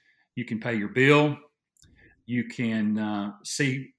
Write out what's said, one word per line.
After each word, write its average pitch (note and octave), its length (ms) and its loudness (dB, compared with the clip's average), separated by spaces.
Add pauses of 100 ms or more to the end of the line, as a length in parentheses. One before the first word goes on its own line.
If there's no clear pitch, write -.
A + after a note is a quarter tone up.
(360)
You B2 100 -6
can A2 140 -6
pay A#2 160 -4
your G#2 120 -2
bill. C#3 500 4 (880)
You A#2+ 200 -4
can, A2 520 -2
uh, G#2 360 -4 (100)
see C3+ 560 -4